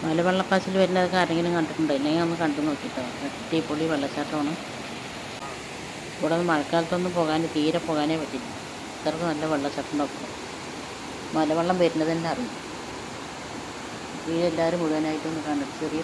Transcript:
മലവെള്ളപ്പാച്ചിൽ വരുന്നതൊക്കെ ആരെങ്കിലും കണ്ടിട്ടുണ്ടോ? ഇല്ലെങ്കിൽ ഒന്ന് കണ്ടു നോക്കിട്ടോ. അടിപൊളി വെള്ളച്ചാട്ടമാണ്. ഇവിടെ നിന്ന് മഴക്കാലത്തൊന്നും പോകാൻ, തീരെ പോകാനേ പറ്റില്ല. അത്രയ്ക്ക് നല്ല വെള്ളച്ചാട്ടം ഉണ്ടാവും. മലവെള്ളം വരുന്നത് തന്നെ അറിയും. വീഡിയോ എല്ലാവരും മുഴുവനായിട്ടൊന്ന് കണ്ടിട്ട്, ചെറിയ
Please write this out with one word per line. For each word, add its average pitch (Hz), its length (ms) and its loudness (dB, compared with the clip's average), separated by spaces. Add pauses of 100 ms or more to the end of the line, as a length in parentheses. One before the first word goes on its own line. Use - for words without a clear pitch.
മലവെള്ളപ്പാച്ചിൽ 185 720 4
വരുന്നതൊക്കെ 185 440 6
ആരെങ്കിലും 170 360 2
കണ്ടിട്ടുണ്ടോ? 151 360 2
ഇല്ലെങ്കിൽ 151 320 4
ഒന്ന് 165 120 0
കണ്ടു 151 240 0
നോക്കിട്ടോ. 139 420 -2 (200)
അടിപൊളി 160 680 -2
വെള്ളച്ചാട്ടമാണ്. 147 600 0 (1600)
ഇവിടെ 160 220 2
നിന്ന് 175 160 2
മഴക്കാലത്തൊന്നും 170 640 2
പോകാൻ, 160 280 4 (140)
തീരെ 160 320 4
പോകാനേ 156 300 2
പറ്റില്ല. 131 300 -4 (480)
അത്രയ്ക്ക് 160 320 -2
നല്ല 156 180 0
വെള്ളച്ചാട്ടം 143 480 0
ഉണ്ടാവും. - 380 -2 (1000)
മലവെള്ളം 160 460 2
വരുന്നത് 160 320 4
തന്നെ 165 180 0
അറിയും. 226 260 -2 (1700)
വീഡിയോ 165 200 2
എല്ലാവരും 165 340 2
മുഴുവനായിട്ടൊന്ന് 156 600 0
കണ്ടിട്ട്, 143 340 -2
ചെറിയ 156 260 -2